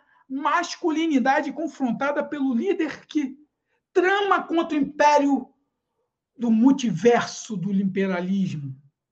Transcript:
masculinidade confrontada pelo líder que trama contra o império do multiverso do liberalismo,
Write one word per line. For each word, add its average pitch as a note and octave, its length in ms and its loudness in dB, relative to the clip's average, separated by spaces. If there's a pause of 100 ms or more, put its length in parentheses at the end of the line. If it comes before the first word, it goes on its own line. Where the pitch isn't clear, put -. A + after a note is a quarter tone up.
(280)
masculinidade D4+ 1200 0
confrontada C#4+ 720 -4
pelo C4+ 280 -4
líder D#4+ 540 -2
que D4 320 -4 (540)
trama F#4+ 500 2
contra E4 340 -2
o D4 40 0
império C#4+ 680 2 (920)
do A#3 140 -2
multiverso A3+ 1040 2
do F#3 140 -4
liberalismo, F#3 1040 -2 (380)